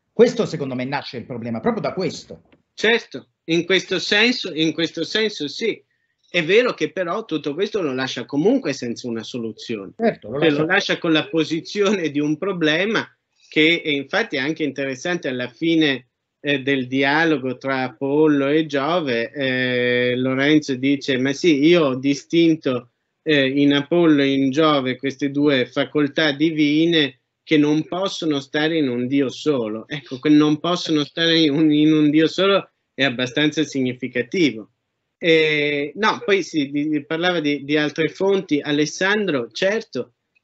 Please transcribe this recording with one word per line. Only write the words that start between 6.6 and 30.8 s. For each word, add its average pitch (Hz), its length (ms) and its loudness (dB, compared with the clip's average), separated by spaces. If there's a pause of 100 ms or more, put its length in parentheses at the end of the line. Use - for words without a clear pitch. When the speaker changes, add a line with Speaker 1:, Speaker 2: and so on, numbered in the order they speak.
Speaker 2:
che 151 180 -4
però 190 320 -4
tutto 147 300 -6
questo 202 280 -4
lo 143 120 -2
lascia 131 320 -6
comunque 165 480 0
senza 120 340 -8
una 113 160 -6
soluzione. 110 720 -10
Speaker 1:
Certo, - 340 -4
lo 135 100 -6
Speaker 2:
Cioè, 160 100 2
Speaker 1:
lascia 147 120 2
Speaker 2:
lo 160 60 0
lascia... 185 300 0
con 165 160 0
la 151 160 0
posizione 165 800 -2
di 143 100 -4
un 151 180 0
problema 175 680 -2 (400)
che 165 340 2
è 160 60 -10
infatti 151 500 -2
anche 151 260 -4
interessante 139 640 -4
alla 123 180 -6
fine, 156 640 0 (320)
eh, 143 180 0
del 131 280 -2
dialogo 139 680 0
tra 135 260 -4
Apollo 139 680 2
e 160 160 2
Giove. 139 680 -2
Eh, 123 840 0
Lorenzo 135 580 2
dice, 135 420 0
"Ma 135 140 0
sì, 143 320 2
io 170 220 6
ho 127 100 0
distinto, 143 920 0 (340)
eh, 143 240 2
in 143 260 4
Apollo 151 480 4
e 139 120 2
in 135 180 2
Giove 135 460 2
queste 139 340 -4
due 143 340 2
facoltà 143 680 0
divine 151 880 2 (220)
che 160 140 2
non 151 280 2
possono 175 560 -4
stare 156 360 -2
in 143 120 0
un 123 180 -2
Dio 139 220 0
solo." 113 580 -4
Ecco, 139 320 -10
quel 151 140 4
"non 151 260 4
possono 165 460 -2